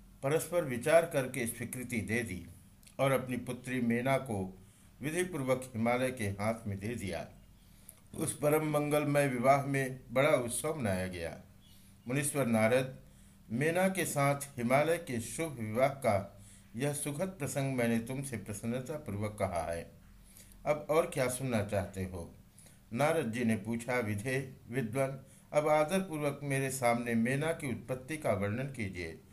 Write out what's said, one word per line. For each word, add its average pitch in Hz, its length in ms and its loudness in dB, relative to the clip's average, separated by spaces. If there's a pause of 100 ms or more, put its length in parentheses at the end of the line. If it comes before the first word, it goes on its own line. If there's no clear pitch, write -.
(240)
परस्पर 156 400 2
विचार 151 420 6
करके 131 420 -2
स्वीकृति 123 500 -6
दे 110 260 0
दी 90 240 -8 (520)
और 135 120 4
अपनी 127 260 0
पुत्री 123 440 -4
मेना 123 360 2
को 95 420 -4 (420)
विधिपूर्वक 147 760 -2
हिमालय 120 360 2
के 113 120 -6
हाथ 101 440 -2
में 95 120 -4
दे 101 80 -4
दिया। 98 400 -6 (880)
उस - 220 -4
परम 156 320 2
मंगलमय 147 580 2
विवाह 135 380 4
में 135 340 -2 (120)
बड़ा 139 180 4
उत्सव 143 460 0
मनाया 95 320 0
गया। 85 340 -6 (680)
मुनीश्वर 139 380 0
नारद, 117 540 4 (520)
मेना 165 360 2
के 185 180 0
साथ 139 360 2 (160)
हिमालय 143 400 4
के 120 240 -4
शुभ 156 380 -6
विवाह 113 300 2
का 101 520 0 (340)
यह 143 180 0
सुखद 143 340 -4
प्रसंग 135 480 -2
मैंने 117 240 2
तुमसे 131 380 -6
प्रसन्नतापूर्वक 107 1000 -6
कहा 85 320 0
है। 85 200 -6 (760)
अब 151 240 -2
और 156 240 4
क्या 131 140 2
सुनना 123 360 -2
चाहते 95 400 -2
हो? 87 320 -8 (580)
नारद 143 380 2
जी 120 120 -2
ने 113 120 4
पूछा, 117 440 -2
"विधे, 131 540 -2 (160)
विद्वान, 135 500 -2 (340)
अब 151 140 4
आदरपूर्वक 151 760 2
मेरे 135 280 0
सामने 120 440 2
मेना 139 360 2
की 151 200 -4
उत्पत्ति 131 460 -6
का 127 160 0
वर्णन 101 300 0
कीजिए। 92 560 -6 (140)